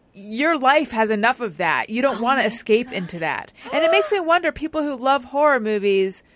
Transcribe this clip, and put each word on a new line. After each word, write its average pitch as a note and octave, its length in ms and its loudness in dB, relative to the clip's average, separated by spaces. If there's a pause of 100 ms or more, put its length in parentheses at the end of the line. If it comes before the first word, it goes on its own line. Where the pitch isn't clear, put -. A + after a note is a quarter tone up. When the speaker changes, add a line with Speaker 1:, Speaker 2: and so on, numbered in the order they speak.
(140)
Speaker 1:
your A#3 440 -2
life C4+ 320 4
has A3 200 0
enough A3 300 0
of F3+ 180 -6
that. D#3 320 0
You A#3 120 -4
don't C4 160 0
Speaker 2:
Oh A3+ 40 -6
Speaker 1:
wanna B3+ 180 2
Speaker 2:
my G#3 60 2
Speaker 1:
escape A#3 420 0
Speaker 2:
God. - 80 -8
Speaker 1:
into F3+ 240 -8
that. D3 320 -6 (200)
And D4+ 120 0
it E4 80 4
makes G4+ 180 2
me G4+ 100 0
wonder, E4 300 0
people D#4 320 -6
who D4 140 -4
love C4 280 0
horror C#4 360 2
movies, G3 600 0 (140)